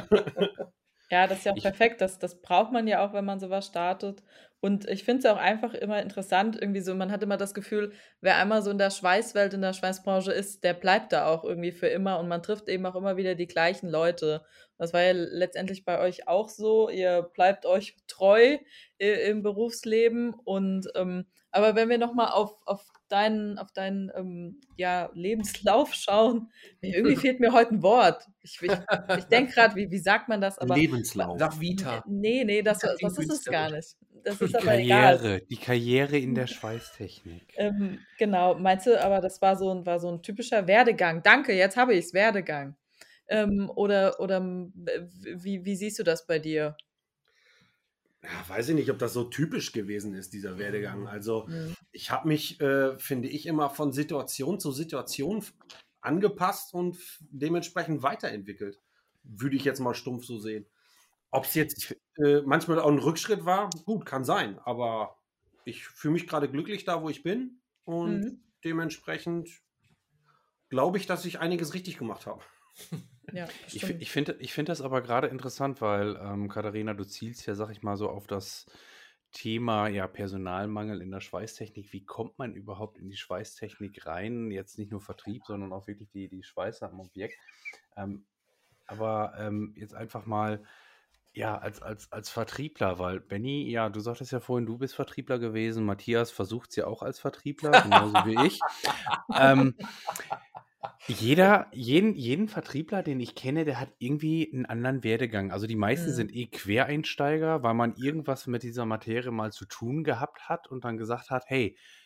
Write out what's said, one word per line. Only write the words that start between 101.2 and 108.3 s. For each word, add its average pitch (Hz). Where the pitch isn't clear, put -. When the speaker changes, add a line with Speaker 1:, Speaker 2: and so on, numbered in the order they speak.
Speaker 3:
jeden, 147
jeden 147
Vertriebler, 165
den 143
ich 117
kenne, 151
der 131
hat 135
irgendwie 151
einen 127
anderen 123
Werdegang. 110
Also 101
die 113
meisten 135
Speaker 2:
Mhm. 127
Speaker 3:
sind 110
eh 120
Quereinsteiger, 147
weil 117
man 117
irgendwas 139